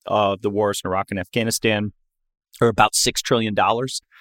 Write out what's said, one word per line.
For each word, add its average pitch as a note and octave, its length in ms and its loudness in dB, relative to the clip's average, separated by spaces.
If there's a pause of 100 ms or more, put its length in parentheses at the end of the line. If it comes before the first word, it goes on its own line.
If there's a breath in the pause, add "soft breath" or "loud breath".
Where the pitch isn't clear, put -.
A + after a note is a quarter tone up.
of G2+ 360 0
the G#2+ 80 -2
wars G2+ 340 -2
in F#2+ 60 -6
Iraq F#2+ 200 -4
and G2+ 120 -4
Afghanistan G#2+ 720 -2 (680)
are A#2+ 80 4
about G#2+ 280 2
six - 260 0
trillion A2 320 0
dollars, G#2+ 480 0 (200 soft breath)